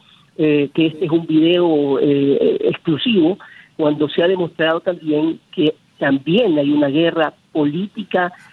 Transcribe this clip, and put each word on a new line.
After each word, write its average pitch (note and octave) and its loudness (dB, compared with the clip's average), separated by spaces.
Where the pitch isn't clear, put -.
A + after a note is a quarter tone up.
eh, D3 0
que D#3+ 0
este D#3+ -4
es D3+ -2
un E3+ 0
video, D#3+ 2
eh, C#3+ 2
exclusivo, E3+ 0
cuando D3+ 0
se F3 -2
ha E3+ 2
demostrado E3 -2
también D#3+ -4
que D3+ 0
también D#3 0
hay C#3+ 0
una D3 2
guerra D#3+ 0
política, F3+ -4